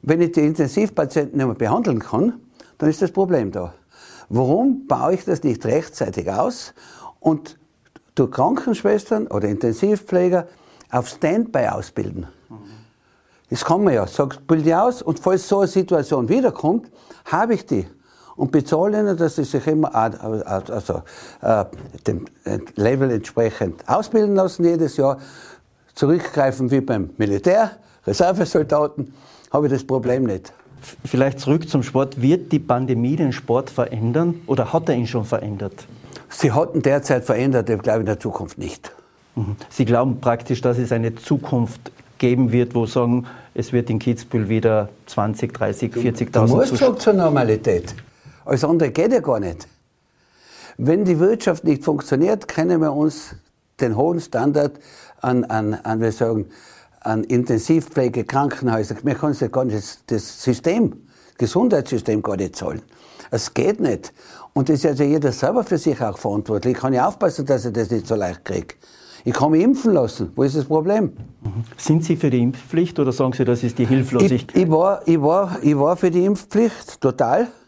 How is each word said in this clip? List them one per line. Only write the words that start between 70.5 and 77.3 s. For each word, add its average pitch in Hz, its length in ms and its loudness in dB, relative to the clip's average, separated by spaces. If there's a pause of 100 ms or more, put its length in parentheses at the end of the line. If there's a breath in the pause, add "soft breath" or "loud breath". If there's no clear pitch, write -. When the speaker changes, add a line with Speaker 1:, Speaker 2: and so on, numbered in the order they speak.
Speaker 1:
das 143 80 -2
Problem? 160 400 0 (380)
Speaker 2:
Mhm. 107 220 -6 (120)
Sind 160 260 2
Sie 165 140 0
für 147 140 2
die 123 100 2
Impfpflicht 165 580 0
oder 131 140 2
sagen 131 220 2
Sie, - 100 0
das - 180 2
ist 117 140 -2
die 123 80 2
Hilflosigkeit? 127 720 2
Speaker 1:
Ich, 185 60 6
ich 170 80 4
war, 175 360 2
ich 165 140 4
war, 175 400 2
ich 147 180 4
war 156 180 4
für 180 140 2
die 175 140 2
Impfpflicht, - 760 -2
total. 139 480 2 (200)